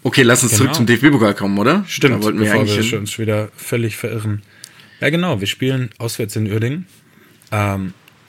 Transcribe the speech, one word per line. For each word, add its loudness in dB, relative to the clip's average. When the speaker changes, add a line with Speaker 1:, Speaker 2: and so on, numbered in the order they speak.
Speaker 1:
Okay, 2
lass 4
uns 0
Speaker 2:
genau. 4
Speaker 1:
zurück 0
zum 0
D-F-B-Pokal 4
kommen, -2
oder? 2
Speaker 2:
Stimmt, 0
Speaker 1:
Da -2
wollten 0
wir 2
Speaker 2:
bevor 2
Speaker 1:
eigentlich 2
Speaker 2:
wir 0
Speaker 1:
hin. -2
Speaker 2:
schon -2
uns -8
wieder -2
völlig -4
verirren. -6
Ja, 0
genau, 0
wir -4
spielen -2
auswärts -6
in -2
Uerdingen. -2
Ähm, -2